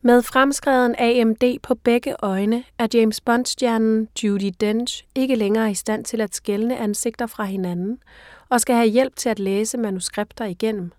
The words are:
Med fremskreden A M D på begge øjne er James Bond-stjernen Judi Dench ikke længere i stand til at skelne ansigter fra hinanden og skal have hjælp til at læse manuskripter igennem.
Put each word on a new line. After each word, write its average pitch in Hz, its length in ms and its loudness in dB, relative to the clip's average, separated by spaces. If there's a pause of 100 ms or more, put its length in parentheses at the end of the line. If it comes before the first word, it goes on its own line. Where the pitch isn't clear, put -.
Med 240 200 6
fremskreden 262 760 2
A 233 260 2
M 220 120 2
D 247 260 0
på - 120 0
begge 240 480 0
øjne 202 420 0 (140)
er 233 160 0
James 220 260 4
Bond-stjernen 226 880 0 (140)
Judi 202 280 0
Dench 220 540 -2 (100)
ikke 262 200 0
længere 220 360 0
i 202 40 -2
stand 214 300 -4
til 220 160 -6
at 208 140 -4
skelne 220 420 -2
ansigter 226 500 -4
fra 220 180 -8
hinanden 190 540 -4 (500)
og 247 120 2
skal 247 160 2
have 233 120 4
hjælp 254 280 2
til - 120 -4
at 220 100 -2
læse 202 400 -2
manuskripter 208 680 -6
igennem. 196 540 -4